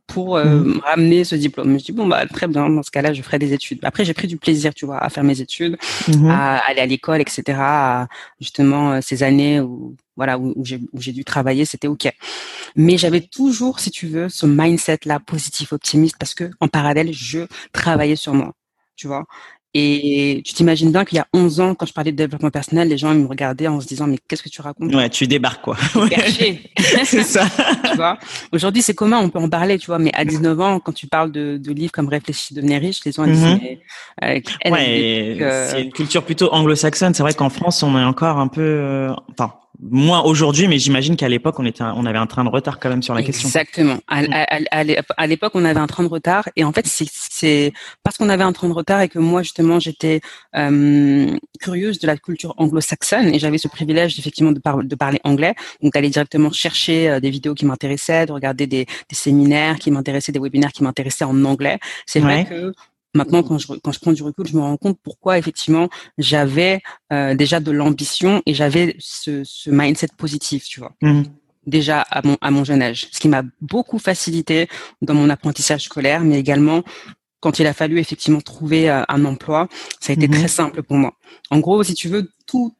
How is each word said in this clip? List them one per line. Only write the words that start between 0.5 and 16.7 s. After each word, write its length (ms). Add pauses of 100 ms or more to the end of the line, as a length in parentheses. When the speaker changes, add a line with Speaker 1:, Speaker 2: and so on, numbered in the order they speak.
Speaker 1:
ramener 420
ce 100
diplôme. 440
Je 60
dis, 80
bon, 140
bah, 200
très 220
bien, 220
dans 120
ce 80
cas-là, 220
je 80
ferai 180
des 140
études. 300
Après, 220
j'ai 100
pris 120
du 120
plaisir, 340
tu 140
vois, 120
à 120
faire 140
mes 180
études, 340 (320)
Speaker 2:
Mhm. 220
Speaker 1:
à 260
aller 240
à 60
l'école, 340
et 80
cetera, 720
à, 60 (320)
justement, 520
euh, 100
ces 200
années 380
où, 340 (220)
voilà, 220
où, 180
où 80
j'ai, 160 (140)
où 80
j'ai 100
dû 100
travailler, 440
c'était 200
OK. 240 (640)
Mais 200
j'avais 240
toujours, 580
si 120
tu 160
veux, 240
ce 160
mindset-là, 720
positif, 540
optimiste, 440
parce 140
que, 180 (100)
en 80
parallèle, 440